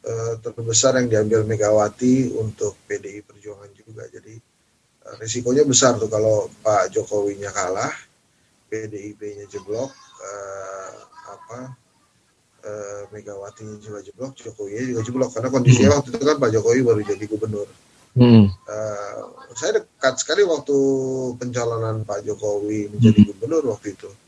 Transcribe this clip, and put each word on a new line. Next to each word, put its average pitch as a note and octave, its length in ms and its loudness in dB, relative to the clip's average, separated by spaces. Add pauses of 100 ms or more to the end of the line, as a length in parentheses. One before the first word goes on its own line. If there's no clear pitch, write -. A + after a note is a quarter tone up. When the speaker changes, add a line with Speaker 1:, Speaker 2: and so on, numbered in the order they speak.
Speaker 1:
eh, A#2 400 -6
terbesar A#2 600 0
yang B2 80 0
diambil G#2+ 360 2
Megawati G#2+ 880 2
untuk G#2+ 440 -6 (120)
P G2+ 80 -4
D G2 80 -12 (120)
I G#2 40 -14
Perjuangan G2+ 560 -20
juga." A2+ 320 -20
Jadi, - 240 -20 (720)
eh, - 160 -18
resikonya A#2+ 400 0
besar B2+ 400 4
tuh A2 80 -2
kalau G#2+ 400 0 (160)
Pak G2+ 280 2
Jokowinya G2+ 600 -4
kalah, G2+ 400 -4 (720)
P A2 240 -10
D G#2 80 -14
I G#2 160 -14
P-nya G#2 320 -14
jeblok, G#2 480 -10 (320)
eh, G2 680 -14 (360)
apa, B2 440 -16 (840)
eh, G#2 500 -14
Megawatinya G#2 720 -16
juga G#2 240 -16
jeblok, C3 320 -14
Jokowinya G#2 460 -10 (100)
juga A2+ 80 -2
jeblok. B2 320 -2
Karena A#2+ 160 -4
kondisinya B2 400 6
Speaker 2:
Hmm. C#3+ 80 6
Speaker 1:
waktu C3 160 -4
itu A#2+ 140 -6
kan D3+ 100 2
Pak B2+ 160 2
Jokowi A2+ 320 2
baru A2 160 4
jadi G2+ 240 -4
gubernur. G#2+ 400 -6 (480)
Speaker 2:
Hmm. A#2+ 380 10
Speaker 1:
Eh, G#2 680 -10 (380)
saya G#3 240 0
dekat - 400 -2
sekali F3+ 240 2
waktu D3+ 300 0 (640)
pencalonan A2+ 680 -2
Pak G#2 240 -6
Jokowi G#2 640 -4
menjadi G#2+ 320 8
Speaker 2:
Hmm. - 80 -8
Speaker 1:
gubernur D#3 300 -2 (100)
waktu G2+ 240 -10
itu. G2 140 -18 (160)